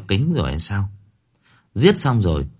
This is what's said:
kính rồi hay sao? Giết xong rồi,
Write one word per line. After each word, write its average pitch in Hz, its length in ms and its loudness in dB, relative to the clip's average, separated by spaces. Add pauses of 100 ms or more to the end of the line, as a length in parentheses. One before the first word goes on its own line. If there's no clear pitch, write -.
kính 127 260 0
rồi 85 160 -2
hay 73 100 -4
sao? 101 300 -4 (840)
Giết 190 240 4
xong 123 240 0
rồi, 76 260 0 (120)